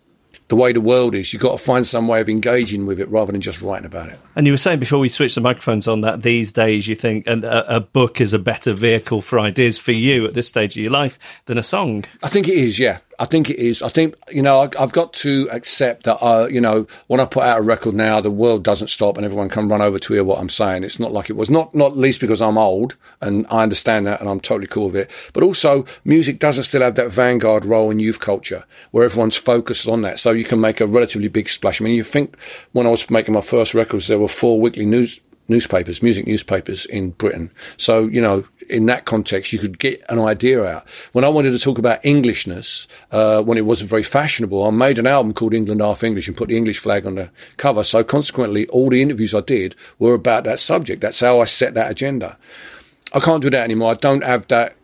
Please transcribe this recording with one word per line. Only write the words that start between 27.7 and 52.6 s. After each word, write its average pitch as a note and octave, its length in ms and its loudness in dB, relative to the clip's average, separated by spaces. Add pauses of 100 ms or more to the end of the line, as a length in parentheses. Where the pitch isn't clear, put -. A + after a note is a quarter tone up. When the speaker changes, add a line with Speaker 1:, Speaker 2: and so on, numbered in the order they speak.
Speaker 1:
in G#2+ 80 0
youth G#2+ 220 0
culture F#2+ 440 -6 (260)
where A#2 140 4
everyone's A2+ 320 2
focused A#2+ 520 0
on A2+ 140 0
that. G2 160 -6
So - 120 0
you A2+ 140 0
can A2+ 160 0
make A2 200 2
a A2 60 2
relatively G#2+ 420 0
big G#2 200 -2
splash. - 320 -2
I G#2+ 40 -4
mean, A2+ 100 0
you A2+ 100 0
think C#3+ 320 -2 (360)
when B2 140 2
I A#2 40 4
was A#2 200 0
making A2+ 240 2
my G#2 60 2
first A2+ 340 0
records, A2 340 -2
there G#2+ 100 2
were G#2 100 2
four A#2 320 2
weekly A2+ 260 0
news, A#2 340 0 (280)
newspapers, F#2 540 -2
music A2+ 240 2
newspapers G2 600 -4
in F#2+ 240 -6
Britain. E2+ 400 -4 (260)
So, A2+ 320 2
you A2 120 0
know, G2 240 2 (240)
in A2 180 0
that B2 180 0
context, G2+ 480 -2
you A2 60 -2
could G2+ 200 -6
get - 300 -4
an A#2 100 -2
idea A2+ 460 2
out. E2+ 240 -8 (240)
When B2+ 120 2
I C#3 40 4
wanted D3 240 2
to B2 60 0
talk B2+ 200 -2
about A#2 260 2
Englishness, A#2+ 840 0 (240)
uh, G#2+ 320 4
when A2+ 160 0
it G#2+ 60 0
wasn't G#2+ 260 0
very A2 120 2
fashionable, G#2+ 600 -2
I G#2+ 60 2
made A#2+ 280 2
an A#2 80 2
album C3 280 2
called A2 200 -2
England G#2+ 260 -2
Half G#2+ 240 0
English G#2 240 -2
and F#2+ 80 -10
put A2+ 120 -6
the A2+ 80 0
English A2 220 -2
flag G2+ 280 -2
on F#2+ 100 -8
the F#2 140 -10 (260)
cover. A2 280 0
So A2+ 200 2
consequently, A#2+ 640 -2
all C3 220 2
the B2+ 120 4
interviews A2+ 320 0
I G#2 60 0
did F#2+ 340 -2 (240)
were A#2 160 4
about A2 300 2
that F#2 140 -2
subject. D#3+ 420 -2
That's - 200 -4
how B2 200 6
I A#2 40 4
set - 300 -2
that A2+ 160 0
agenda. C3 460 -6 (760)